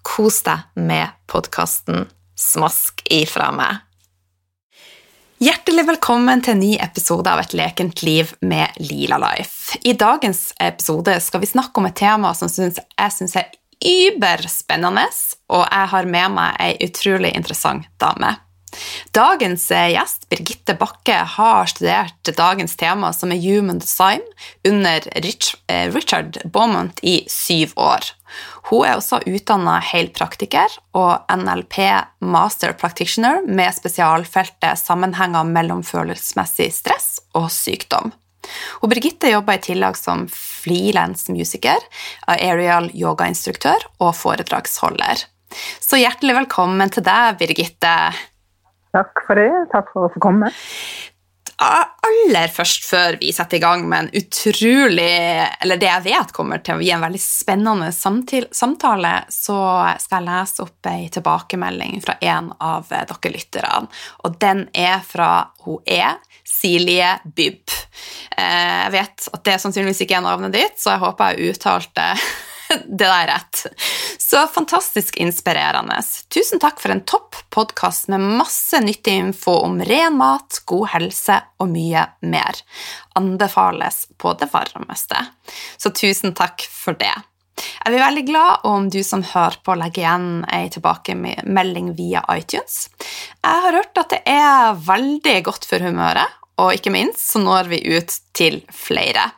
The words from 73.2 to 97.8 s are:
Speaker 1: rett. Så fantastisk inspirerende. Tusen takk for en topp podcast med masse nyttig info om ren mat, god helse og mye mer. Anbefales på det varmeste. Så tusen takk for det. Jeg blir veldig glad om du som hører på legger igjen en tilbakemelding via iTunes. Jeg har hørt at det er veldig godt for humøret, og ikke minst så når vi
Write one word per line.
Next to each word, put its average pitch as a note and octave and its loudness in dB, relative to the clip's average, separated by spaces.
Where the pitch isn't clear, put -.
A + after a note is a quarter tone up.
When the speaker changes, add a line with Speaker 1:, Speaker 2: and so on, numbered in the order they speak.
Speaker 1:
rett. - -6
Så - 2
fantastisk D#4+ -2
inspirerende. D3+ 0
Tusen F#4 0
takk G3 0
for G3 -2
en F#3+ -2
topp - -2
podcast - -2
med F#3+ 0
masse B3 0
nyttig G#3 0
info F#3 0
om F3 0
ren D4 2
mat, C4+ 0
god G3+ -2
helse F#3 0
og F#3 -2
mye E3 0
mer. E3 -2
Anbefales F#3 0
på - -2
det D3 -2
varmeste. - -4
Så - -2
tusen G3 0
takk - -4
for - -6
det. - -2
Jeg - -4
blir B3 4
veldig C#4 2
glad D#4+ 4
om G3+ 2
du F#3+ -2
som G3 -2
hører E3+ 0
på F#3 0
legger E3+ -4
igjen F3 2
en F3 -4
tilbakemelding F3+ -2
via F3 -4
iTunes. - -4
Jeg E4+ 0
har F4 4
hørt F#4 0
at - -2
det - -8
er C4 4
veldig C4 2
godt - -8
for F3+ 0
humøret, F3 0
og F#3 4
ikke F#3+ 0
minst A#3 -2
så G#3+ 2
når F#3 2
vi E3+ -4